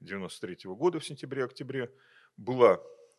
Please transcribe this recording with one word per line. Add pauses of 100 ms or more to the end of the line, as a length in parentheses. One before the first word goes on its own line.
девяносто
третьего
года,
в
сентябре-октябре, (480)
была (380)